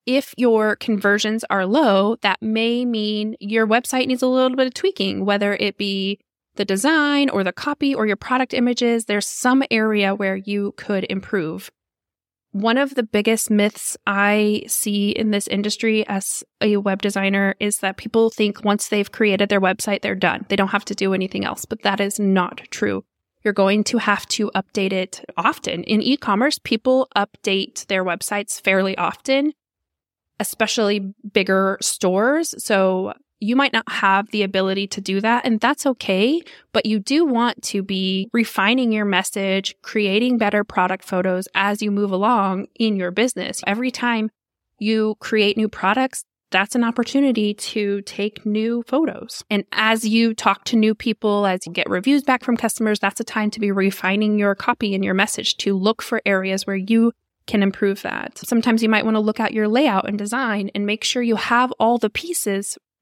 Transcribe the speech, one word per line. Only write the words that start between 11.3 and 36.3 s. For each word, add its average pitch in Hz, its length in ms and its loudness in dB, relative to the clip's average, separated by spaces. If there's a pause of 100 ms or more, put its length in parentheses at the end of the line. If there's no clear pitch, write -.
One 226 240 2
of 277 160 0
the 247 80 0
biggest 220 480 0
myths 208 460 0 (100)
I 208 640 2
see 202 420 0
in 214 220 0
this 202 160 -2
industry 208 580 0
as - 380 -6 (160)
a 208 160 2
web 196 260 -2
designer 196 560 0
is 208 200 -2
that 190 180 -2
people 226 340 2
think 208 340 0
once 208 220 2
they've 208 240 -2
created 202 380 2
their 202 120 2
website, 190 420 0
they're 196 120 -2
done. 185 340 -2
They 202 60 0
don't 196 140 2
have 202 160 -2
to 202 100 -8
do 190 200 0
anything 190 300 -4
else, - 200 -6
but - 180 -10
that 202 160 0
is 202 220 -2
not 190 500 2
true. 202 340 -4 (380)
You're 208 120 0
going 202 280 4
to 233 160 0
have 202 280 0
to - 280 -2
update 190 380 -2
it 185 320 -6 (120)
often. 175 460 -2
In 214 180 2
e-commerce, 247 600 0
people 254 560 0
update - 720 -2
their 185 180 0
websites 202 560 -4
fairly 190 360 2
often, 277 560 0 (840)
especially 208 720 -2 (200)
bigger 190 480 2
stores. 226 760 0 (100)
So 190 500 2 (300)
you 233 120 0
might 277 180 2
not 226 180 -2
have 196 380 2
the 214 120 0
ability 196 440 0
to 196 160 -10
do 196 180 -2
that, 233 240 0
and 226 160 2
that's 269 240 0
okay, 247 560 2 (320)